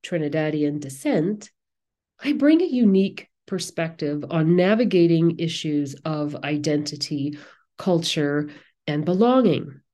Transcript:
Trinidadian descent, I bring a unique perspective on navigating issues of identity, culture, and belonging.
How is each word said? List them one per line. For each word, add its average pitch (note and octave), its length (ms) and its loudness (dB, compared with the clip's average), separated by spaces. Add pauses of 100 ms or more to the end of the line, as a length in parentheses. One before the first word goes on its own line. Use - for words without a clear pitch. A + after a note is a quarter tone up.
Trinidadian D3+ 760 -2
descent, F3+ 680 -4 (720)
I C#4+ 100 0
bring D4+ 280 4
a F#4+ 40 0
unique G3+ 640 2 (180)
perspective E3 840 -6
on E3 260 2
navigating F3 840 4
issues D3 540 -4 (120)
of D3+ 320 -4
identity, D3 1000 -4 (400)
culture, D3+ 720 -2 (380)
and D3+ 160 -2
belonging. G#3 760 2 (120)